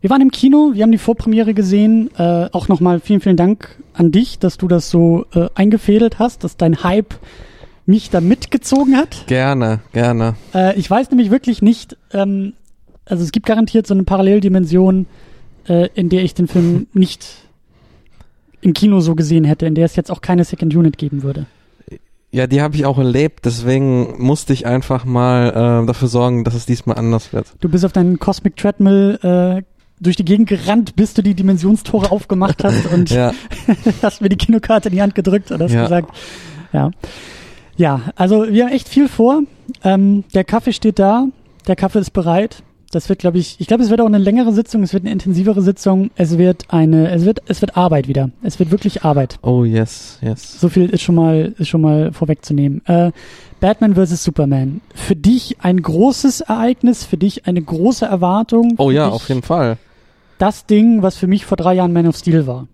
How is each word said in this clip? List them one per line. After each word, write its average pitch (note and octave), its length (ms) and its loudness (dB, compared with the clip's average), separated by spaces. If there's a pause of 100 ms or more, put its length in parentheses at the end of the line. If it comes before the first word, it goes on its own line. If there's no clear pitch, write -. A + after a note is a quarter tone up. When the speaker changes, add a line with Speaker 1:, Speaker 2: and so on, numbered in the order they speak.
Speaker 1:
Wir F#3+ 100 -2
waren C4+ 120 4
im C4+ 100 6
Kino, D4 420 4
wir G3+ 80 0
haben A3+ 100 4
die A3 60 2
Vorpremiere A3+ 560 0
gesehen. G#3+ 600 2
Äh, E3+ 360 0
auch - 140 -6
noch F#3 140 2
mal F3 180 2
vielen, G3+ 220 0
vielen F#3+ 160 2
Dank F#3 400 -2 (180)
an E3+ 160 2
dich, G#3+ 300 0
dass F3+ 180 -2
du F#3+ 80 -6
das E3+ 240 0
so, E3+ 340 2 (100)
äh, E3+ 200 2
eingefädelt G#3 640 2
hast, A#3 240 -4
dass F3 140 -8
dein E3 260 0
Hype G3 320 -2 (680)
mich G#3 260 0
da F3+ 100 0
mitgezogen C4 760 0
hat. - 300 -6
Speaker 2:
Gerne, B2+ 520 0 (120)
gerne. A2+ 420 0 (200)
Speaker 1:
Äh, F#3+ 240 0
ich F#3 120 -6
weiß A#3+ 200 0
nämlich A#3+ 200 2
wirklich A#3+ 320 -2
nicht, - 340 0 (160)
ähm, G3 400 -4 (540)
also F3 180 -2
es D#3 80 -8
gibt - 140 -6
garantiert A3 400 0
so G3+ 80 -2
eine F#3+ 100 0
Paralleldimension, F#3+ 1000 2 (600)
äh, F3 260 2
in F3 160 -2
der F#3 120 0
ich F3+ 120 -4
den F3 140 -2
Film F3 420 0
Speaker 2:
<laughs> - 20 -20
Speaker 1:
nicht - 340 -2 (1300)
im F3 140 2
Kino G3+ 260 2
so E3 140 0
gesehen D#3+ 300 2
hätte, D3+ 220 0
in D#3 80 -2
der E3 120 2
es - 100 -4
jetzt F3 140 -4
auch F3 100 -8
keine F3 240 0
Second E3 320 -4
Unit E3 220 2
geben C#3+ 240 -6
würde. C#3 240 -8 (840)
Speaker 2:
Ja, B2+ 160 -2
die C3+ 140 2
habe D3+ 160 -2
ich D3 80 -2
auch C#3 140 0
erlebt, C3 480 0
deswegen B2 760 -2
musste C#3 300 0
ich B2+ 140 -4
einfach B2 400 -2
mal, A#2+ 760 0
äh, A#2 40 -2
dafür A#2+ 220 -2
sorgen, A#2+ 360 0
dass A2+ 100 -2
es A#2 120 -8
diesmal A#2 320 -4
anders A2+ 340 -2
wird. G#2+ 140 -6 (140)
Speaker 1:
Du F3+ 100 -2
bist F3 160 0
auf F3 60 -2
deinen F3+ 260 0
Cosmic - 380 -4
Treadmill, G3 680 0
äh, F3+ 400 0 (380)
durch F3 160 -2
die G3+ 100 -2
Gegend G#3 220 2
gerannt, G#3 460 -2
bis G#3+ 200 0
du G#3+ 80 0
die G3 120 2
Dimensionstore F#3+ 800 0
aufgemacht G3 520 -2
hast - 220 0
Speaker 2:
<laughs> D#3+ 60 -4
Speaker 1:
und F3 180 2
Speaker 2:
Ja. B2 220 0 (340)
Speaker 1:
<laughs> - 360 -2
hast G#3 180 -2
mir G3+ 80 0
die F#3+ 80 0
Kinokarte A3 540 0
in F3+ 60 -4
die G3 60 0
Hand G3+ 120 0
gedrückt F#3+ 380 -2
und D#3 100 -4
hast A#2+ 100 0
Speaker 2:
Ja. A#2 120 2
Speaker 1:
gesagt, E3+ 260 -2 (640)
ja. C#3+ 160 0 (880)
Ja, C#3+ 240 0 (160)
also G#3 320 2
wir A3 160 2
haben B3 80 -4
echt C4+ 160 -4
viel C#4 200 2
vor. B3+ 340 2 (420)
Ähm, G3 400 2 (100)
der F#3+ 80 2
Kaffee A3 300 -2
steht G#3 260 -2
da, G#3+ 280 2 (420)
der F#3 80 0
Kaffee G3 240 -2
ist F#3+ 100 -6
bereit. F3 540 -2 (260)
Das - 180 -6
wird, F#3+ 120 -2
glaub F3 160 0
ich, F3 240 -4
ich F3+ 80 -10
glaub, A3+ 120 2
es A#3+ 100 2
wird A3 100 2
auch A#3 60 2
eine G#3 120 2
längere A3 340 2
Sitzung, A3 300 0
es F3+ 100 -2
wird F#3+ 120 -4
eine G#3+ 80 -6
intensivere F#3+ 500 0
Sitzung, F#3+ 540 0
es E3+ 220 0
wird F3+ 320 2
eine, D#3+ 420 2
es E3+ 120 0
wird, G#3+ 220 0
es - 140 -4
wird - 160 -4
Arbeit D#3+ 320 0
wieder. C3+ 220 -2 (120)
Es G#3 160 -8
wird E3 140 0
wirklich G3+ 320 -4
Arbeit. C#3+ 380 0
Speaker 2:
Oh, B2 220 0
yes, A2+ 580 -4
yes. - 380 -8
Speaker 1:
So F3 80 2
viel F3+ 200 2
ist F#3 140 -2
schon F3 120 0
mal, D#3+ 440 0
ist D3+ 100 -4
schon E3 140 -2
mal D#3 300 0
vorwegzunehmen. C#3+ 720 -4
Äh, E3+ 260 2 (480)
Batman G#3 340 2
versus F3 300 0
Superman. C#3 560 -2 (140)
Für - 200 -2
dich F#3+ 460 0
ein F3+ 200 0
großes G#3+ 600 0
Ereignis, A#3 640 -2
für - 120 -6
dich F#3 300 -4
eine F3+ 160 -2
große F#3+ 440 -2
Erwartung, G#3+ 720 0
Speaker 2:
Oh C#3 100 2
Speaker 1:
für C3 60 2
Speaker 2:
ja, D3 100 2
Speaker 1:
dich A#2 100 0
Speaker 2:
auf A2+ 140 -8
jeden B2+ 140 -4
Fall. C3 340 -2 (600)
Speaker 1:
das G3+ 280 -2
Ding, A3 360 4
was F#3 140 0
für F#3 120 -4
mich G3 180 0
vor - 120 -2
drei F3+ 160 0
Jahren F3+ 180 0
Man E3+ 160 2
of D#3+ 80 -2
Steel D#3+ 320 0
war B2+ 260 -10